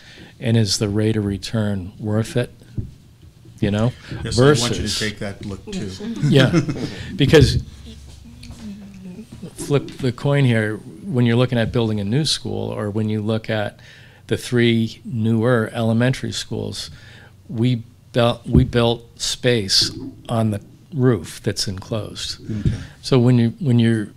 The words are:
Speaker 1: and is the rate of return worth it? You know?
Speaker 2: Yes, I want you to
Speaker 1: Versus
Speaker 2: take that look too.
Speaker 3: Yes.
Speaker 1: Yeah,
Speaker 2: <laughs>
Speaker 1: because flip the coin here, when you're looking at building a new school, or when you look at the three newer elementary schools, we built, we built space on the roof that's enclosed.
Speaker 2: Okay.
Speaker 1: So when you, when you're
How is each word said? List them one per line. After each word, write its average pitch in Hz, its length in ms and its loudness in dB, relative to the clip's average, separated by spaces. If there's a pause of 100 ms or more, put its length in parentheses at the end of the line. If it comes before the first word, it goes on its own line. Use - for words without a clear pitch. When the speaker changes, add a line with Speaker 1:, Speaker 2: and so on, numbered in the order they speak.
(400)
Speaker 1:
and 117 160 2
is 107 220 2
the 110 100 0
rate 107 280 2
of 104 80 0
return 101 760 -4
worth 107 360 -2
it? 123 140 -2 (1080)
You 104 100 2
know? 107 220 0 (320)
Speaker 2:
Yes, 113 140 -6
I 123 40 6
want 143 200 8
you 123 60 0
to 92 140 -2
Speaker 1:
Versus 104 160 -4
Speaker 2:
take 104 220 -4
that 101 260 -8
look 98 240 -10
too. 170 200 -8 (380)
Speaker 3:
Yes. 135 240 6
Speaker 1:
Yeah, 170 80 4 (440)
Speaker 2:
<laughs> - 120 -12
Speaker 1:
because 143 420 6 (2000)
flip - 340 -2 (100)
the 127 140 -2
coin 143 320 2
here, 110 320 2 (280)
when 123 220 0
you're 117 100 4
looking 123 220 2
at 110 140 0
building 110 280 0
a 98 40 -4
new 127 200 0
school, 104 460 -4
or 110 200 -6
when 107 180 -2
you 107 140 -2
look 110 260 -4
at 107 300 -4 (480)
the 110 100 -2
three 117 680 0
newer 113 680 2
elementary 113 600 0
schools, 104 580 -8 (580)
we 120 340 0 (300)
built, 120 340 0
we 123 180 6
built 117 560 0
space - 680 0 (380)
on 113 220 0
the 101 100 -4 (340)
roof 123 480 0
that's - 260 -4
enclosed. 95 720 -8 (280)
Speaker 2:
Okay. - 100 2 (260)
Speaker 1:
So 135 160 4
when 123 200 6
you, 117 220 2
when 123 180 2
you're 113 380 2